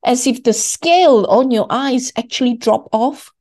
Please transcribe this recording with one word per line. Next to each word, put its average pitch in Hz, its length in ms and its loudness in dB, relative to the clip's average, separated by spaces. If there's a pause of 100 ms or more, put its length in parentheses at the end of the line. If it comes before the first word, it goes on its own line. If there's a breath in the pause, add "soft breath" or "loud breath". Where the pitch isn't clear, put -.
as 247 220 0
if 247 160 -4
the 226 100 2
scale 330 720 2
on 262 240 2
your 226 220 0
eyes 254 440 -4
actually 240 400 -4
drop 220 360 -2
off. 247 500 -4